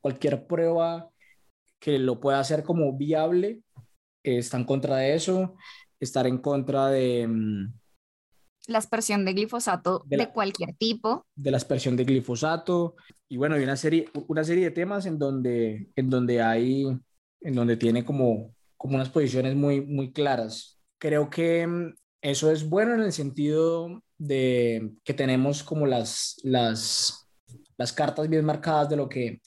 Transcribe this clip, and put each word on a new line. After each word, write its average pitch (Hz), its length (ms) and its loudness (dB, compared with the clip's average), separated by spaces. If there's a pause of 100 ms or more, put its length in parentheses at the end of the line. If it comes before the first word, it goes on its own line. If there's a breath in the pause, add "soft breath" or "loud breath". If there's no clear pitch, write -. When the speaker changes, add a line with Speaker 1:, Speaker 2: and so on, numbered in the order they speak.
Speaker 1:
cualquier 139 460 -2
prueba 165 640 0 (720 soft breath)
que 143 180 0
lo 127 220 0
pueda 139 200 2
hacer 151 220 0
como 151 340 0
viable, 165 640 0 (640)
eh, 123 160 0
está 123 180 -4
en 123 80 0
contra 135 340 0
de 135 160 4
eso, 185 420 0 (440 loud breath)
estar 127 260 0
en 127 120 2
contra 139 500 0
de, 127 340 2
em, 110 500 -2 (920)
Speaker 2:
La 226 120 -2
aspersión 214 480 -2
de 190 80 -2
glifosato 202 720 -2
Speaker 1:
de 139 100 -2
Speaker 2:
de 226 80 2
Speaker 1:
la - 80 -10
Speaker 2:
cualquier 190 420 -4
tipo. 226 520 -2 (100)
Speaker 1:
de 139 140 -2
la 131 80 2
aspersión 127 380 0
de 123 80 2
glifosato, 160 920 0 (320 loud breath)
y 131 80 -10
bueno, 151 200 0
hay 143 60 2
una 131 140 0
serie, 156 320 0 (200)
una 160 160 0
serie 175 200 2
de 160 60 0
temas 190 360 -4
en 160 120 -4
donde, 123 760 0
en 131 160 0
donde 123 320 2
hay, 120 420 2 (580)
en 139 120 -4
donde 117 220 2
tiene 117 280 2
como, 120 500 0 (240)
como 135 180 -2
unas 131 140 -2
posiciones 131 440 2
muy, 143 280 2
muy 139 300 -4
claras. 127 680 -2 (180)
Creo 151 320 0
que, 165 320 2
em, 170 320 -4 (280)
eso 143 280 2
es 156 160 0
bueno 208 280 2
en 226 80 2
el 196 100 0
sentido 160 920 -2 (140)
de 123 760 0 (120)
que - 80 -4
tenemos 135 500 2
como 151 240 -2
las, 120 560 -2
las, 117 840 0 (480)
las 123 160 -4
cartas 151 380 -2
bien 156 160 4
marcadas 151 420 2
de 151 80 0
lo 139 140 0
que, 120 360 -6